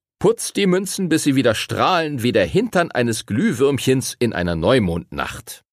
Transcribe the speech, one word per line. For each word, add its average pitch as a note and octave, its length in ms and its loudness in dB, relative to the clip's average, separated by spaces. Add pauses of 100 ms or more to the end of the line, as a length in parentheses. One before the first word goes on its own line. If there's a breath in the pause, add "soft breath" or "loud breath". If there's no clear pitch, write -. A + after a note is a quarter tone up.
(200)
Putzt - 360 -2
die G3 120 0
Münzen, F#3+ 420 -2
bis D#3 140 0
sie C#3+ 100 2
wieder B2 220 4
strahlen D3 680 -2
wie A#2+ 100 0
der G#2 140 4
Hintern F3+ 460 0
eines A#2 340 -2
Glühwürmchens C3 960 0
in A#2 140 0
einer F2 220 -2
Neumondnacht. E2+ 1160 -2